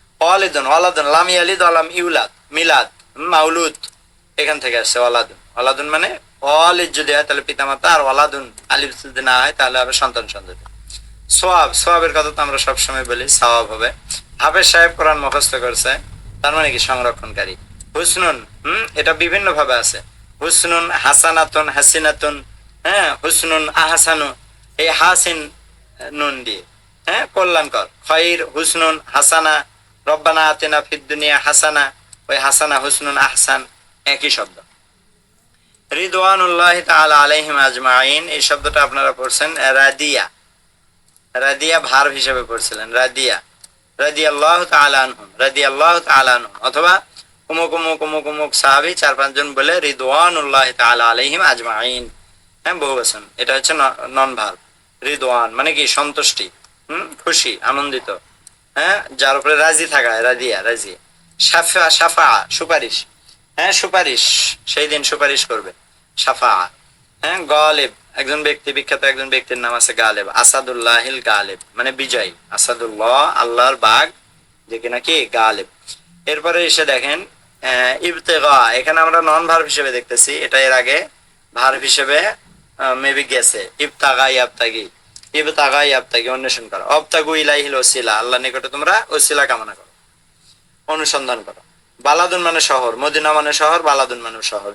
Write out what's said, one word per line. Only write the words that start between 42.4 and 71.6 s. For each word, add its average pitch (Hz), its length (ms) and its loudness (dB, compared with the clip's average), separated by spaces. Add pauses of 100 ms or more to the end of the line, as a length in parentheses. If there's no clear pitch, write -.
পড়ছিলেন, 113 480 -8
রাদিয়া, 127 500 -2 (560)
রাদিয়াল্লাহু 151 680 2
তাআলা 147 360 4
আনহুম, 120 280 -6 (100)
রাদিয়াল্লাহু 139 600 2
তাআলা 135 340 4
আনহুম, 120 340 -4
অথবা 175 340 2 (480)
অমুক, 165 240 -2
অমুক, 160 280 -4
অমুক, 156 260 -6
অমুক 151 280 -4
সাহাবী 147 380 2
চার 143 220 0
পাঁচজন 139 380 -2
বলে 147 260 0
রিদওয়ানুল্লাহি 139 920 2
তাআলা 120 360 4
আলাইহিম 139 320 0
আজমাইন, 123 680 -2 (540)
হ্যাঁ, 175 120 -4
বহুবচন। 131 480 -4 (140)
এটা 123 180 -2
হচ্ছে 135 180 -2
ন-, 139 240 0 (120)
নন 131 260 -2
ভার্ব। 104 220 -6 (440)
রিদওয়ান 127 500 -2
মানে 139 220 -2
কি? 143 140 -2
সন্তুষ্টি, 143 640 -2 (400)
হুম, 208 340 -10
খুশি, 135 380 -2
আনন্দিত, 135 480 -4 (680)
হ্যাঁ, 180 220 0 (180)
যার 135 220 0
উপরে 143 180 0
রাজি 160 320 2
থাকা, 120 340 0
রাদিয়া, 123 400 -2
রাজি। 110 320 -6 (460)
শাফা, 170 500 2
শাফা, 165 400 4 (200)
সুপারিশ, 151 560 -4 (500)
হ্যাঁ, 180 160 -2
সুপারিশ, 170 520 0 (420)
সেই 151 220 -2
দিন 147 160 -4
সুপারিশ 143 420 0
করবে, 104 260 -8 (460)
শাফা। 110 520 0 (520)
হ্যাঁ, 170 220 -4
গালেব, 151 480 2 (240)
একজন 143 280 -4
ব্যক্তি, 147 300 -4
বিখ্যাত 135 300 -4
একজন 135 260 -2
ব্যক্তির 127 280 -4
নাম 120 160 -4
আছে 117 200 0
গালেব, 107 360 0
আসাদুল্লাহিল 120 920 0
গালেব, 101 380 -2 (160)